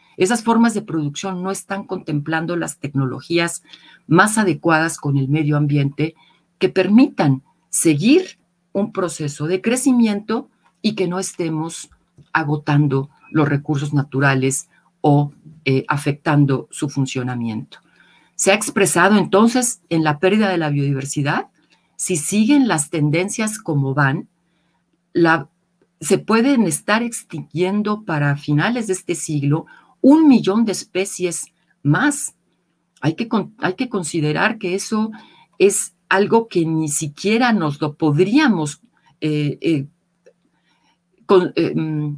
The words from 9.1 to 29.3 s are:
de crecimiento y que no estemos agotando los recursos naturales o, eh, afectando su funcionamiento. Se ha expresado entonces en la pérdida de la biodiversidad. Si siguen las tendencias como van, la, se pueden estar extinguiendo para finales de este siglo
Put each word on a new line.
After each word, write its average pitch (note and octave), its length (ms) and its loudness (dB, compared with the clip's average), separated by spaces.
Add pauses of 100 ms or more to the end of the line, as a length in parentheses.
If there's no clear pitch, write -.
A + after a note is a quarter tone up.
de F#3 120 -2
crecimiento A3+ 920 0 (320)
y G#3+ 120 0
que G3 140 -2
no F3+ 120 -4
estemos E3 720 -6 (420)
agotando D3 760 0 (220)
los D3 180 2
recursos C#3+ 420 -4
naturales C3+ 800 -2 (320)
o, D3 320 2 (320)
eh, C3+ 220 0
afectando C#3+ 840 0
su - 200 -8
funcionamiento. B2 880 -6 (560)
Se - 160 0
ha G3+ 40 4
expresado G3 640 2
entonces A3+ 720 2
en D#3+ 140 0
la D3 160 0
pérdida G3+ 300 2
de F3+ 100 -2
la D#3 100 -2
biodiversidad. C#3+ 800 -2 (480)
Si - 220 -4
siguen A3 500 2
las E3 240 -2
tendencias F3 680 -2
como C3+ 380 -2
van, C#3+ 320 0 (840)
la, E3 380 0 (500)
se F#3 200 0
pueden A3+ 480 2
estar G#3 340 -2
extinguiendo G#3 1040 -4
para D3 340 -2
finales F#3+ 500 -2
de F#3+ 60 0
este F3 220 -6
siglo D3 500 -2 (360)